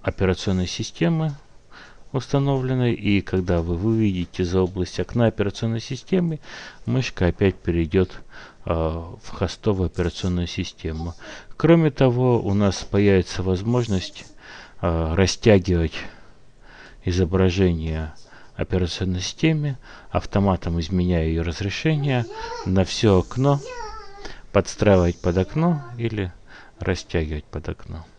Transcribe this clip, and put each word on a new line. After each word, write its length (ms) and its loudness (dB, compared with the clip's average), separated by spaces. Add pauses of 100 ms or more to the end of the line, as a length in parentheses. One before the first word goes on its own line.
операционной 640 0
системы 640 -2 (800)
установленной. 800 2
И 280 2
когда 400 0
вы 140 -2
выведете 720 0
за 160 2
область 380 -2
окна 260 0
операционной 560 -2
системы, 580 -2 (460)
мышка 420 0
опять 280 2
перейдёт, 640 0 (440)
э, 60 -4
в 580 -4
хостовую 580 -2
операционную 600 -2
систему. 680 -8 (420)
Кроме 320 6
того, 520 4
у 120 0
нас 300 2
появится 580 2
возможность, 840 -2 (560)
э, 340 0
растягивать 760 4 (1120)
изображение 1080 2 (420)
операционной 680 -2
системе, 560 -2 (320)
автоматом 680 0
изменяя 460 0
её 180 0
разрешение 840 -2 (400)
на 180 4
всё 360 4
окно, 420 0 (920)
подстраивать 680 4
под 160 0
окно 460 0 (140)
или 360 -4 (460)
растягивать 680 -4
под 240 -10
окно. 360 -12 (140)